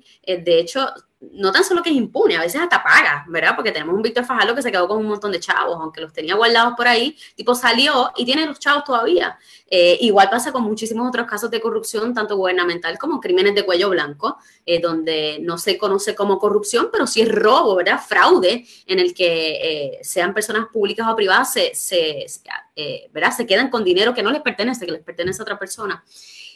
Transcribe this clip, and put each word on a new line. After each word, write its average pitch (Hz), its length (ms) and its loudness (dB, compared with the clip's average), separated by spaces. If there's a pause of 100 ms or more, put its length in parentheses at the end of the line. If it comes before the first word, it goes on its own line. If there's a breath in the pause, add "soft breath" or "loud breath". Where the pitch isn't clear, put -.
(220 soft breath)
Eh, 180 200 -4
de 165 160 4
hecho, - 280 -2 (440)
no 202 220 -2
tan 392 100 4
solo 370 200 0
que 339 80 0
es 294 60 2
impune, 247 400 2
a 160 40 0
veces 208 200 -2
hasta 339 220 0
paga, 147 460 4
¿verdad? 165 260 0
Porque 226 160 -4
tenemos 160 240 -4
un 214 80 0
Víctor 240 220 -2
Fajardo 233 300 0
que 269 80 -4
se 233 100 -4
quedó 180 160 2
con 214 100 -2
un 214 80 -2
montón 208 240 -4
de 185 80 -4
chavos, 175 420 -2
aunque 160 200 -12
los 160 120 -14
tenía 160 220 -4
guardados 233 420 4
por 240 120 0
ahí, 240 280 0 (200 loud breath)
tipo 247 180 0
salió 254 600 2
y 247 80 -2
tiene 277 200 0
los 302 140 -8
chavos 285 260 0
todavía. 247 540 0 (320 loud breath)
Eh, 175 300 4
igual 202 300 6
pasa 247 200 -2
con 254 140 -2
muchísimos 220 440 -4
otros 233 180 -4
casos 208 240 -6
de 226 100 -4
corrupción, 220 520 -4
tanto 214 240 -4
gubernamental 180 640 -2
como 285 220 -4
crímenes 190 340 2
de 202 100 0
cuello 185 240 2
blanco, 151 480 -4 (300 soft breath)
eh, 170 140 0
donde 160 600 -2
no 170 180 -6
se 185 200 -2
conoce 202 360 0
como 196 260 0
corrupción, 208 520 0
pero 349 140 0
sí 220 160 2
es 226 100 2
robo, 214 440 4
¿verdad? 196 280 0
Fraude, 214 600 4 (200 loud breath)
en 190 120 0
el 180 160 2
que, 165 380 0
eh, 151 500 -6
sean 185 320 -2
personas 214 380 -2
públicas 220 360 -2
o 226 60 2
privadas, 220 380 2
se, 185 220 -2
se, 156 520 -2
se, - 160 -18 (320)
eh, 147 380 -10
¿verdad? 156 180 -2
Se - 160 -6
quedan 233 240 0
con 226 140 -2
dinero 190 280 2
que 240 120 -2
no 220 80 0
les 302 100 -4
pertenece, 226 440 -4
que 170 60 -8
les 165 100 -10
pertenece 180 380 -8
a 220 40 -10
otra 202 140 -10
persona. 190 460 -8 (520 loud breath)